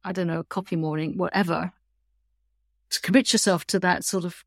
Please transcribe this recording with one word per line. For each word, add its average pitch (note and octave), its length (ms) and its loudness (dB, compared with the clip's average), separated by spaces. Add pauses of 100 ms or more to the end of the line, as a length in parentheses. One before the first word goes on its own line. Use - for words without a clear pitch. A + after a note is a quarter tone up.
I F#3+ 100 -6
don't F3+ 160 0
know, E3 120 -2
a E3 40 -8
coffee F#3 320 -4
morning, D#3 420 -2
whatever, F3+ 540 0 (1160)
to - 100 -4
commit A#3+ 320 4
yourself F#3+ 340 2
to G3 140 0
that F3+ 240 0
sort F3+ 200 -2
of - 220 -10